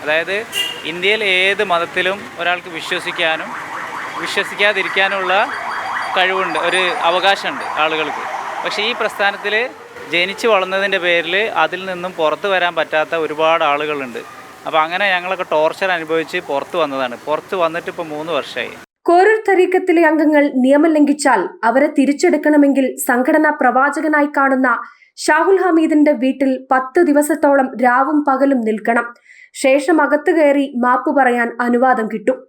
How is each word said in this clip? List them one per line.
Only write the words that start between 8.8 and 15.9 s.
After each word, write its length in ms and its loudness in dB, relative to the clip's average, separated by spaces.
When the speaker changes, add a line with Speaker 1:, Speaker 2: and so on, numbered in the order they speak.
Speaker 1:
ഈ 20 -4
പ്രസ്ഥാനത്തിൽ 520 -2
ജനിച്ചു 400 -2
വളർന്നതിൻ്റെ 520 -2
പേരിൽ 300 -2
അതിൽ 260 -4
നിന്നും 300 -8
പുറത്തു 340 -2
വരാൻ 260 0
പറ്റാത്ത 340 -2
ഒരുപാട് 460 0
ആളുകളുണ്ട്. 500 -6
അപ്പോൾ 200 0
അങ്ങനെ 200 -4
ഞങ്ങളൊക്കെ 380 -4
ടോർച്ചർ 440 0